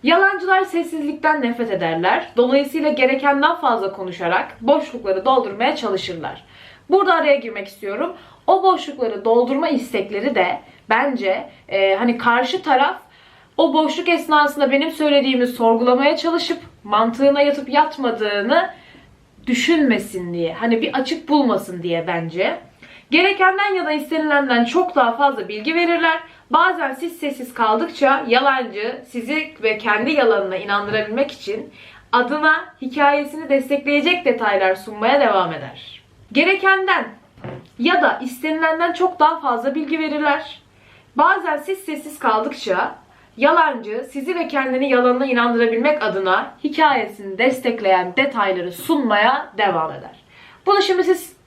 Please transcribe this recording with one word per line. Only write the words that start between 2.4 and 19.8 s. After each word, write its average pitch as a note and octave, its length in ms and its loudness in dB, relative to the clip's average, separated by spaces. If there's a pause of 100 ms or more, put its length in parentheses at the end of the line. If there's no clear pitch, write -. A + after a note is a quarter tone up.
gerekenden C#4 680 2
fazla A3 380 -2
konuşarak F3+ 680 -4
boşlukları A3+ 640 0
doldurmaya A#3+ 500 0
çalışırlar. F#3 680 -6 (460)
Burada F#4 240 4
araya D4 220 4
girmek A3 320 -8
istiyorum. A#3 460 -8 (340)
O F#4 160 4
boşlukları B3+ 640 -2
doldurma B3 440 2
istekleri A3 680 -4
de F#3+ 240 0 (300)
bence, A3 600 -2 (200)
e, G3 260 2
hani A#3 220 0
karşı B3 460 0
taraf C#4 340 2 (600)
o D4 160 4
boşluk D#4 360 0
esnasında D4 600 2
benim D4+ 200 0
söylediğimi C4+ 560 2
sorgulamaya B3 720 2
çalışıp E4 420 -2 (240)
mantığına A#3 580 2
yatıp C#4+ 280 0
yatmadığını B3+ 1000 0 (800)
düşünmesin A#3 840 0